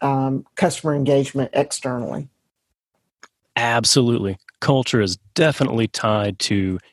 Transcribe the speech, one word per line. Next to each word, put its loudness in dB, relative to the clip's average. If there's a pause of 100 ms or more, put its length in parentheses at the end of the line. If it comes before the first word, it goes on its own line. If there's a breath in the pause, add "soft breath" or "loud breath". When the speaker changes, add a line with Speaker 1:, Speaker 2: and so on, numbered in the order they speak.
Speaker 1:
um, 0
customer 0
engagement 0
externally. -4 (1300)
Speaker 2:
Absolutely. 2 (220)
Culture 2
is -2 (160)
definitely 2
tied -2
to -2 (140 soft breath)